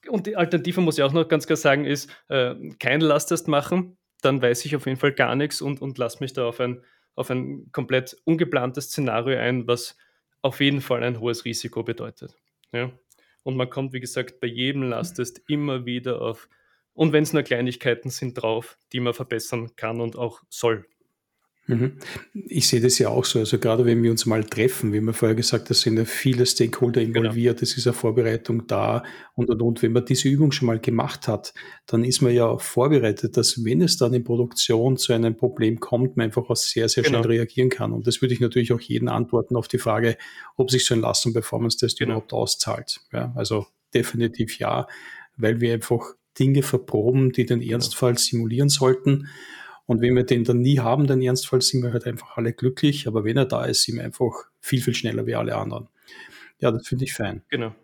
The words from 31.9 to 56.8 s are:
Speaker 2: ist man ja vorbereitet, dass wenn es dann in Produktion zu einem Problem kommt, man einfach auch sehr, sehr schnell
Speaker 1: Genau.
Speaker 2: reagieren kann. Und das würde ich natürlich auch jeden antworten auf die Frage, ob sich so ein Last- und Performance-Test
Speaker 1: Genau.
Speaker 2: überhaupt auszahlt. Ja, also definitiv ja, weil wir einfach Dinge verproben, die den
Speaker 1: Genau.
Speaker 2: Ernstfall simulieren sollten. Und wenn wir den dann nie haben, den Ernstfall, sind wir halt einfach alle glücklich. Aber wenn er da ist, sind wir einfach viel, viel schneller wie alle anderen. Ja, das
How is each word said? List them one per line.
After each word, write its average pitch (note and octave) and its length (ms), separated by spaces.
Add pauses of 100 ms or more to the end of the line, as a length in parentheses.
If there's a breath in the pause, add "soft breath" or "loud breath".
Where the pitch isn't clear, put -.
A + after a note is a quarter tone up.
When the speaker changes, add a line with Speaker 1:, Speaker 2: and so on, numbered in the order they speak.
Speaker 2:
ist B2 180
man B2 140
ja A#2 240
vorbereitet, A#2+ 800
dass A#2 280
wenn B2+ 160
es F3 160
dann A#2+ 160
in B2 120
Produktion A#2+ 720
zu - 160
einem A#2 240
Problem A#2 420
kommt, B2+ 380
man A#2+ 80
einfach A2+ 260
auch A#2 60
sehr, - 320
sehr A#2+ 160
schnell A#2 180
Speaker 1:
Genau. A2+ 100
Speaker 2:
reagieren A#2 380
kann. A2 220
Und A2+ 160
das A#2+ 120
würde B2+ 140
ich A#2+ 60
natürlich A#2+ 320
auch A#2 80
jeden A#2+ 280
antworten A#2 460
auf A2+ 140
die - 100
Frage, A2+ 400 (380 loud breath)
ob C3 120
sich B2+ 160
so B2 100
ein A2+ 60
Last- A#2 260
und A#2 60
Performance-Test A2+ 680
Speaker 1:
Genau. B2 140
Speaker 2:
überhaupt - 180
auszahlt. - 680 (120)
Ja, A#2+ 240
also G#2+ 300 (280)
definitiv A#2 640
ja, A#2+ 300 (480 loud breath)
weil A#2 240
wir A#2 140
einfach A2+ 400 (240)
Dinge C3+ 240
verproben, B2+ 720
die B2 140
den A#2+ 140
Speaker 1:
Genau. A#2 120
Speaker 2:
Ernstfall A#2+ 460
simulieren A#2+ 500
sollten. C3+ 600 (580 loud breath)
Und A2+ 140
wenn B2 140
wir B2 100
den A#2+ 200
dann B2 160
nie C3+ 180
haben, B2+ 280
den C3 140
Ernstfall, B2+ 400
sind B2+ 220
wir A#2+ 100
halt A#2 140
einfach - 300
alle A2+ 160
glücklich. C3+ 540
Aber A2 180
wenn A#2 120
er C3+ 100
da A#2+ 180
ist, B2 180
sind A#2 140
wir - 80
einfach - 280 (280)
viel, B2+ 200
viel A#2 140
schneller A2 320
wie A2+ 80
alle A2+ 220
anderen. G#2+ 320 (720 loud breath)
Ja, B2 120
das A2+ 160